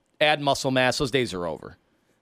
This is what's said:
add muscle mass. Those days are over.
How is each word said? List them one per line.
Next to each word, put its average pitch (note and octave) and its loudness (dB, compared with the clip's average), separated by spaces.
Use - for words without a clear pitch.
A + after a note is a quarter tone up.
add D3+ 2
muscle C#3 0
mass. B2+ 2
Those C3+ -2
days A#2+ 0
are F2+ -4
over. D2+ -10